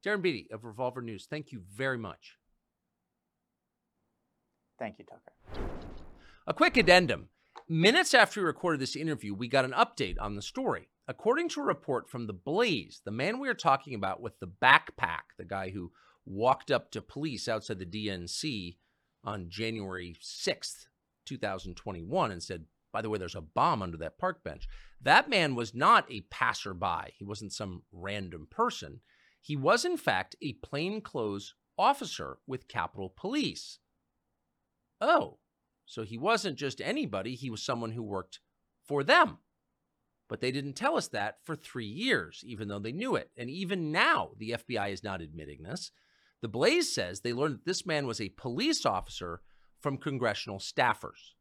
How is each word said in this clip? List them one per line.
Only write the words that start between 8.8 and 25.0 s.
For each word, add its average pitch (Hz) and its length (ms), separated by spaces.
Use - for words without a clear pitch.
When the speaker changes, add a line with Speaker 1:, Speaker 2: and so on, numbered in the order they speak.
Speaker 1:
this 127 160
interview, 139 360
we 104 140
got 131 180
an 127 80
update 127 480
on 104 140
the 101 80
story. 202 460
According 285 440
to 294 100
a 285 40
report 143 440
from 120 180
The 104 60
Blaze, 143 720
the 98 80
man 156 260
we 277 100
are 240 60
talking 139 400
about 98 260
with 117 200
the 95 80
backpack, 104 880
the 92 60
guy 95 260
who 92 220
walked 113 460
up 127 220
to 104 100
police 139 460
outside 110 300
the 92 60
D 104 260
N 90 160
C 98 520
on 101 240
January 95 720
sixth, - 680
two 135 120
thousand 95 400
twenty-one, 107 540
and 87 120
said, 85 220
"By 113 100
the 110 80
way, 107 80
there's 90 160
a 92 60
bomb 117 420
under 87 160
that 80 200
park 180 260
bench." - 240